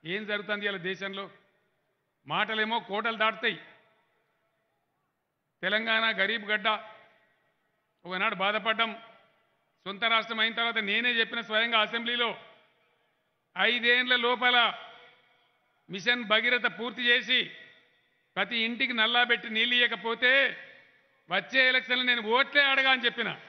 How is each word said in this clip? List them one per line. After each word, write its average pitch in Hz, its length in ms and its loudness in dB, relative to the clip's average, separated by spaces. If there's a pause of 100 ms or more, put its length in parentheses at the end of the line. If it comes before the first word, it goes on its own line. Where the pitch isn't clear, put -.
ఏం 190 200 -6
జరుగుతుంది 208 420 -4
ఇవాళ 202 100 -4
దేశంలో? 190 540 -8 (960)
మాటలేమో 214 540 -2
కోటలు 220 360 -4
దాటుతాయి. 214 440 -2 (2000)
తెలంగాణ 220 420 0
గరీబ్ 208 400 -2
గడ్డ, 208 240 -2 (1400)
ఒకనాడు 185 300 -2
బాధపడ్డాం. 202 680 -2 (840)
సొంత 196 200 -8
రాష్ట్రం 226 360 0
అయిన 220 140 0
తర్వాత 233 240 -2
నేనే 220 340 0
చెప్పిన 233 280 -2
స్వయంగా 226 400 0
అసెంబ్లీలో, 233 600 -2 (1160)
"ఐదేండ్ల 240 580 4
లోపల 240 580 2 (1160)
మిషన్ 226 340 -2
భగీరథ 220 560 0
పూర్తి 240 260 -4
చేసి 240 440 2 (840)
ప్రతి 202 200 -2
ఇంటికి 233 360 -2
నల్లా 240 320 2
పెట్టి 233 260 -2
నీళ్ళు 226 240 2
ఇయ్యకపోతే 240 840 2 (720)
వచ్చే 247 380 2
ఎలక్షన్లు 254 360 0
నేను 240 180 0
ఓట్లే 262 420 2
అడగా" 269 260 4
అని 254 140 2
చెప్పిన 220 440 -2